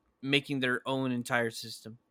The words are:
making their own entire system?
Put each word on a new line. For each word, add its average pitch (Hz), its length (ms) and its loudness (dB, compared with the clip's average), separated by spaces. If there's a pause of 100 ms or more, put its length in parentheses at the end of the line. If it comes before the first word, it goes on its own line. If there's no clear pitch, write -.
(200)
making 139 400 2
their 127 260 2
own 135 260 0
entire 120 380 0
system? 113 480 -12 (120)